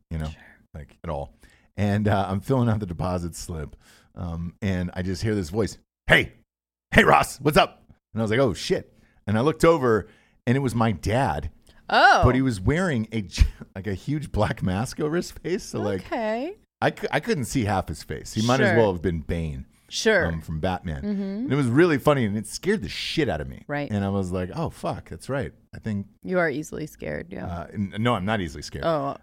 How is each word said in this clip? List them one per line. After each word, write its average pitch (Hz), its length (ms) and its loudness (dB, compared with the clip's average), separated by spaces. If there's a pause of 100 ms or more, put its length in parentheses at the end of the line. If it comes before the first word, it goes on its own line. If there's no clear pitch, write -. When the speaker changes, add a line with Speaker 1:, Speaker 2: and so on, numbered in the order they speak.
Speaker 1:
you 82 80 -6
know, 78 100 -4
Speaker 2:
Sure. 76 140 -12 (320)
Speaker 1:
like, - 300 -16
at - 60 -8
all. 71 240 -6 (440)
And, 101 300 2
uh, 98 220 2
I'm 98 100 -2
filling 123 300 2
out 107 100 2
the 104 60 -4
deposit 87 500 -4
slip, 78 400 -10 (400)
um, 85 460 -6
and 90 320 -2
I 95 80 -6
just 90 200 -4
hear 110 140 0
this 92 140 -2
voice, 101 280 -2 (300)
"Hey, 151 260 2 (580)
hey, - 120 6
Ross, 147 380 4
what's 139 160 4
up?" - 260 2 (300)
And 107 80 -2
I - 20 2
was 104 80 0
like, 113 80 4
"Oh, 127 140 4
shit." - 400 -4 (340)
And 104 100 2
I 113 40 2
looked 156 240 4
over, 127 420 4 (400)
and 135 80 4
it 139 60 2
was 123 140 -2
my 117 180 4
dad. 95 560 -2 (400)
Speaker 2:
Oh. 254 340 8
Speaker 1:
But 127 100 8
he 127 80 4
was 123 200 0
wearing 139 500 0
a 113 120 -2
gi-, - 220 4 (140)
<laughs> - 160 -20
like, 95 120 -6
a 101 60 -2
huge 139 380 -4
black - 320 0
mask 95 380 -2
over 151 160 0
his - 140 -4
face. 185 320 -6
So, - 180 -6
like, 101 240 -2
Speaker 2:
Okay. 247 500 -4 (260)
Speaker 1:
I 151 100 2
cou-, 156 200 -8
I 147 80 0
couldn't 156 260 -2
see 117 200 0
half 98 240 0
his 80 140 -8
face. - 300 -12
He 110 140 0
might 127 140 4
as 202 80 6
Speaker 2:
Sure. 175 80 4
Speaker 1:
well 107 160 6
have 85 80 -4
been 85 180 0
Bane. 78 460 -4 (220)
Speaker 2:
Sure. 196 380 2
Speaker 1:
Um, 82 160 -2
from 80 180 -6
Batman. 85 440 -2
Speaker 2:
Mm-hmm. 101 180 -2
Speaker 1:
And 127 320 -4
it - 20 2
was 143 120 2
really 147 320 4
funny, 139 260 4
and 101 100 -2
it 107 120 -4
scared 190 340 -2
the 87 80 -8
shit - 400 -2
out 78 100 -2
of 69 80 -6
me. 65 200 -14
Speaker 2:
Right. 143 240 -6
Speaker 1:
And 101 120 0
I 98 60 0
was 98 220 -2
like, 92 240 -2
"Oh, 151 160 -4
fuck, - 380 -8
that's - 200 -12
right. 123 240 -4 (220)
I - 40 -16
think" 107 280 -4 (160)
Speaker 2:
You 185 160 0
are 165 100 2
easily 151 380 -6
scared, - 420 -8
yeah. - 160 -10
Speaker 1:
Uh, 87 260 -8
n-, 98 280 -4
no, 120 160 2
I'm 92 100 -2
not 110 160 0
easily 73 220 -6
scared. - 200 -8
Speaker 2:
Oh, 147 400 -2